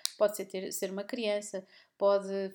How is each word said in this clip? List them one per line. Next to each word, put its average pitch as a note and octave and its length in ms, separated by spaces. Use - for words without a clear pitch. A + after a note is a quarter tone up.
pode G#3 200
ser G3 100
ter, F#3+ 260
ser F#3+ 180
uma G3 140
criança, G#3 640
pode G3 560